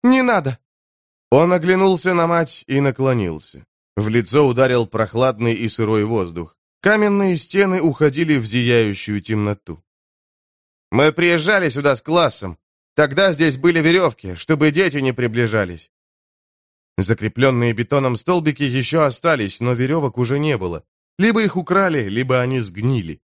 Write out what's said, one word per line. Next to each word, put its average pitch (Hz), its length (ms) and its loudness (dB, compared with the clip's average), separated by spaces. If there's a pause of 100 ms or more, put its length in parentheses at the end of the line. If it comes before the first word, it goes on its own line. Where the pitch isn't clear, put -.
"Не 254 180 4
надо!" 175 380 0 (720)
Он 165 200 4
оглянулся 185 640 2
на 170 140 2
мать 170 400 -2
и 139 120 0
наклонился. 120 840 -2 (300)
В 107 120 -2
лицо 120 380 2
ударил 123 400 2
прохладный 113 680 -2
и 110 140 -4
сырой 107 360 0
воздух. 87 540 -6 (220)
Каменные 202 560 2
стены 190 440 0
уходили 151 560 0
в 120 80 -2
зияющую 110 760 0
темноту. 104 600 -6 (1080)
"Мы 147 220 4
приезжали 175 560 2
сюда 139 260 0
с - 80 -8
классом. 147 560 -2 (380)
Тогда 156 360 2
здесь 147 240 0
были 165 240 2
верёвки, 156 540 0
чтобы 151 360 0
дети 151 280 0
не 131 140 0
приближались". 110 760 -4 (1080)
Закреплённые 117 760 0
бетоном 123 440 -2
столбики 156 460 -2
ещё 135 400 -2
остались, 135 580 -2
но 123 120 -2
верёвок 131 460 -2
уже 123 200 -2
не 151 200 -2
было. 87 260 -8 (340)
Либо 220 240 2
их 190 140 -2
украли, 175 520 0
либо 127 320 0
они 127 200 -2
сгнили. 104 640 -4